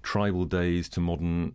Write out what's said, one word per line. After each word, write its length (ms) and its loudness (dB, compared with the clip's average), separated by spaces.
tribal 440 0
days 420 0
to 120 -4
modern 540 0